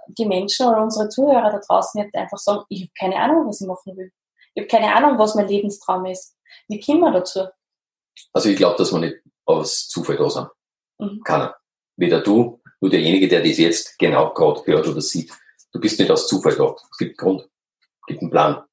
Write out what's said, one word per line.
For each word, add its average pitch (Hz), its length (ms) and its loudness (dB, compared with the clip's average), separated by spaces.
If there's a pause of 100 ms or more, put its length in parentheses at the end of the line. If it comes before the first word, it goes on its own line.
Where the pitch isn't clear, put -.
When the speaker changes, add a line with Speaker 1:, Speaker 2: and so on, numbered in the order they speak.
Speaker 1:
die - 180 -6
Menschen 202 420 -2
oder 220 140 4
unsere 214 280 -2
Zuhörer 254 420 2
da 202 80 -4
draußen 196 420 -2
jetzt 208 140 -10
einfach 190 220 -8
sagen, 202 320 -4
ich 180 140 -10
hab 175 120 -16
keine 190 220 -4
Ahnung, 285 300 0
was 208 140 -10
ich 190 60 -10
machen 185 280 -12
will. 185 160 -16 (420)
Ich 214 100 -8
hab - 60 -14
keine 214 260 2
Ahnung, 262 240 4
was 214 160 2
mein 202 120 0
Lebenstraum 202 580 -4
ist. 185 300 -12 (320)
Wie 214 140 -8
kommen 311 200 2
wir 311 100 4
dazu? 180 360 -2 (840)
Speaker 2:
Also 98 160 2
ich 98 80 4
glaub, 85 200 4
dass 90 140 0
wir 90 80 0
nicht 80 180 -4 (280)
aus - 420 -2
Zufall 82 300 -4
da 73 120 2
sind. - 180 -6 (520)
Speaker 1:
Mhm. 202 240 -10
Speaker 2:
Keiner. - 320 -2 (400)
Weder 87 260 2
du, 113 380 2 (220)
nur 95 100 2
derjenige, 90 360 4
der 87 140 2
das 80 160 0
jetzt 82 400 0
genau 71 360 2
grad 73 340 2
hört 78 200 2
oder 76 140 -4
sieht. - 300 -6 (400)
Du - 80 -8
bist - 200 0
nicht - 120 4
aus - 160 0
Zufall - 280 0
da. - 200 0 (160)
Es - 60 -20
gibt - 220 -8
einen 95 180 0
Grund. - 120 -18 (520)
Es - 60 -20
gibt 147 140 -10
einen 175 100 -6
Plan. 151 420 0